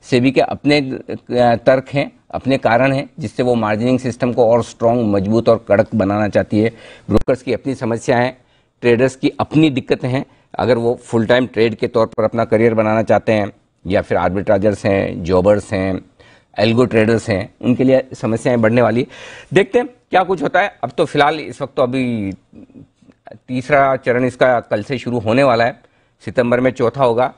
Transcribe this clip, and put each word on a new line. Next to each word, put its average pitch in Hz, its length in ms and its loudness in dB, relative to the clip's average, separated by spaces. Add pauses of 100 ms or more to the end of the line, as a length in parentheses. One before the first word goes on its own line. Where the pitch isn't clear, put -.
सेबी 127 300 0
के 147 100 2
अपने, 135 580 -2 (400)
आ, 120 160 4
तर्क 131 380 2
हैं, 143 240 -4 (140)
अपने 127 260 -2
कारण 127 340 2
हैं 139 180 -4 (100)
जिससे 135 240 -6
वो 123 120 2
margining 113 440 0
system 123 340 -4
को 117 180 2
और 117 120 2
strong, 117 440 0
मजबूत 104 420 0
और 113 180 2
कड़क 104 280 2
बनाना 101 340 0
चाहती 104 300 0
है। 110 100 0 (380)
Brokers 120 340 0
की 127 120 -4
अपनी 131 220 -6
समस्या 120 420 -2
है, 123 200 -2 (440)
traders 123 340 2
की 147 240 -2
अपनी 156 300 2
दिक्कतें 135 400 -4
हैं। 131 160 -4 (340)
अगर 117 180 2
वो 117 260 -2
full 113 220 0
time 120 220 2
trade 110 280 0
के 120 120 -4
तौर 113 180 0
पर 117 180 -4
अपना 113 220 -2
career 113 280 2
बनाना 110 300 0
चाहते 110 280 0
हैं 101 200 -2 (360)
या 92 140 0
फिर 98 160 -4
arbitragers 98 680 0
हैं, 98 380 -2
jobbers 92 500 2
हैं, 95 280 -4 (580)
algo 113 260 2
traders 110 440 0
हैं, 98 320 -4
उनके 120 220 0
लिए 131 300 2
समस्याएं 117 480 -2
बढ़ने 113 200 2
वाली। 117 260 0 (460)
देखते 196 260 2
हैं 240 80 -4
क्या - 360 -2
कुछ 180 200 -4
होता - 180 0
है। 202 220 -4
अब 131 140 -8
तो 165 80 0
फिलहाल 147 340 0
इस 123 220 -12
वक्त 139 140 -10
तो 147 80 2
अभी 120 500 -2 (1120)
तीसरा 135 480 0
चरण 127 300 0
इसका 127 340 2
कल 107 240 -4
से 127 140 -6
शुरू 120 220 -4
होने 117 240 2
वाला 117 220 2
है, 123 140 -4 (460)
सितंबर 120 340 0
में 127 120 2
चौथा 123 320 -2
होगा। 123 340 0